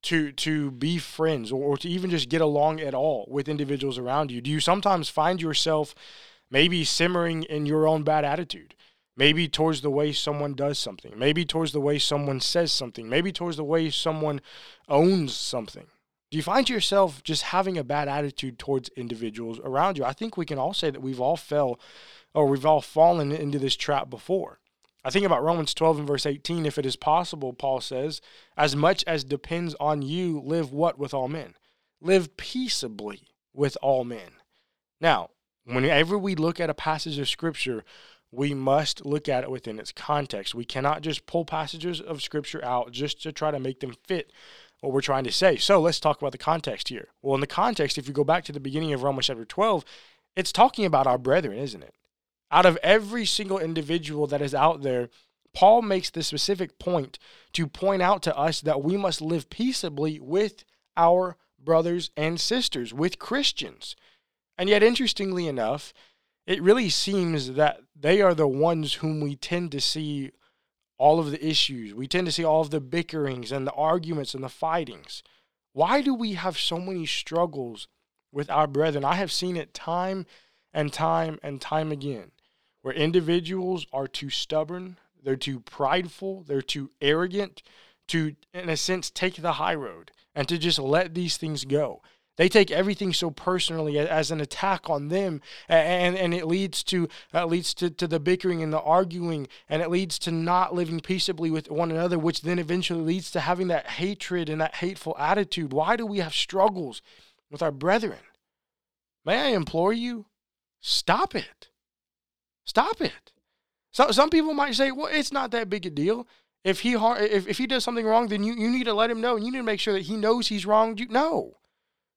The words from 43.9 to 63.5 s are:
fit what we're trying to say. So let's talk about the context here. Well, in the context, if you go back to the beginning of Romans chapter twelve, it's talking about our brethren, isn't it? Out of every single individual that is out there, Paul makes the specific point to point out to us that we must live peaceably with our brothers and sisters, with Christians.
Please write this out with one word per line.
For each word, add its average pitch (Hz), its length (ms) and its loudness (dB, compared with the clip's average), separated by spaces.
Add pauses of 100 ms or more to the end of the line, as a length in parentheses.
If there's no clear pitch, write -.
fit 180 260 -4 (480)
what 139 100 -4
we're 135 120 2
trying 135 220 0
to 117 60 -4
say. 175 280 4
So 196 200 6
let's 160 220 2
talk 151 180 2
about 139 140 -4
the - 60 -16
context 156 500 -2
here. 120 200 -8 (120)
Well, 139 140 0
in 135 80 2
the 143 40 0
context, 180 520 0
if 131 100 -8
you 143 60 -10
go 143 100 2
back 165 200 2
to 147 80 -12
the 143 60 -10
beginning 143 360 -4
of 127 80 -4
Romans 135 240 0
chapter 117 180 -4
twelve, 196 400 0 (500)
it's 185 160 -2
talking 220 360 4
about 135 200 4
our 123 120 4
brethren, 127 400 2
isn't 117 240 -8
it? 55 120 -20 (560)
Out 175 140 8
of 165 180 8
every 208 440 4
single 190 320 -2
individual 156 680 -2
that 143 120 -2
is 143 140 -2
out 147 260 4
there, 127 300 -2 (420)
Paul 220 300 8
makes 190 260 0
the 165 140 -6
specific 175 560 -2
point 160 400 -4 (340)
to 165 140 0
point 190 340 0
out 185 220 4
to 160 120 0
us 151 280 0
that 143 200 0
we 175 140 2
must 196 240 0
live 156 300 -4
peaceably 156 680 -2
with 196 460 -2 (320)
our 175 400 4 (260)
brothers 165 540 2
and 156 240 -2
sisters, 139 540 -2
with 165 240 -2
Christians. - 760 -4 (640)